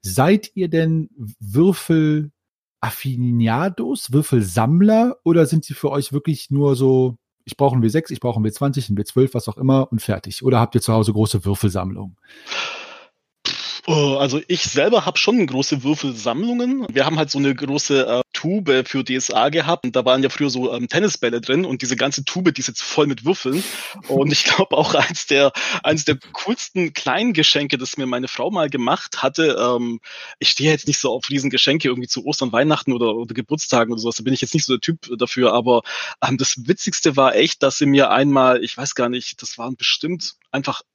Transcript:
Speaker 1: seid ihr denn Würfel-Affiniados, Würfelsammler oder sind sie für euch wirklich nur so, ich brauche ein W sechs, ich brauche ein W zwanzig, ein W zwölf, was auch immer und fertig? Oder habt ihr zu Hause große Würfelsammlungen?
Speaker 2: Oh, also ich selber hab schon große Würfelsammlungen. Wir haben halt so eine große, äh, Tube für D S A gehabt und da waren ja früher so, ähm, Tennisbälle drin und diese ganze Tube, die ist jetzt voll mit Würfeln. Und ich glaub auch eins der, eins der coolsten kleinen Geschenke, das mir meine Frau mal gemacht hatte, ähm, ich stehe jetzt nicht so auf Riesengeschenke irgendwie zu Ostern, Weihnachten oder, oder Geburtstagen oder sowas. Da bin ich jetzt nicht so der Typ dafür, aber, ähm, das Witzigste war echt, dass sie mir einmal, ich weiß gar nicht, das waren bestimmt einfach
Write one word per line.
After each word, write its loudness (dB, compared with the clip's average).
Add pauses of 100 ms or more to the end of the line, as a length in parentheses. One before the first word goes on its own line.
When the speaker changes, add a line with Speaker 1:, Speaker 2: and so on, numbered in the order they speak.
Speaker 1:
seid 2
ihr -2
denn 0 (300)
Würfel-Affiniados, 0
Würfelsammler 4
oder 4
sind 0
sie -12
für -4
euch -4
wirklich -4
nur 2
so, 4 (300)
ich -16
brauche 2
ein 2
W 4
sechs, 0
ich -8
brauche -2
ein 0
W 0
zwanzig, -4
ein 0
W -4
zwölf, 2
was -4
auch -8
immer 2
und -2
fertig? -6
Oder 4
habt 0
ihr 4
zu -2
Hause 2
große 0
Würfelsammlungen? -4 (1700)
Speaker 2:
Oh, 2
also 0
ich 0
selber 2
hab -2
schon 2
große -2
Würfelsammlungen. -2
Wir 2
haben 0
halt -2
so -2
eine 2
große, 0
äh, 0 (100)
Tube 0
für -4
D -4
S -4
A 2
gehabt -2
und -4
da 2
waren 4
ja 2
früher -2
so, -2
ähm, -6
Tennisbälle -2
drin 0
und -6
diese -4
ganze -4
Tube, 0
die -8
ist -6
jetzt -8
voll 0
mit -4
Würfeln. -2 (440)
Und 2
ich 0
glaub 2
auch 2
eins 0
der, 4 (320)
eins 0
der 0 (120)
coolsten -4
kleinen -2
Geschenke, 2
das -8
mir -4
meine -4
Frau -4
mal 0
gemacht -4
hatte, 2
ähm, 0 (380)
ich 0
stehe 2
jetzt 0
nicht 0
so 0
auf -6
Riesengeschenke 0
irgendwie -2
zu -6
Ostern, -4
Weihnachten 2
oder, 0
oder -8
Geburtstagen -2
oder -4
sowas. -2
Da -10
bin 0
ich -2
jetzt -6
nicht 0
so 0
der -2
Typ -4
dafür, 2
aber, 4 (420)
ähm, 0
das -4
Witzigste 0
war 4
echt, 2
dass 0
sie 4
mir 6
einmal, 4
ich -10
weiß -6
gar -2
nicht, -8
das -14
waren -10
bestimmt -4 (160)
einfach -6 (120)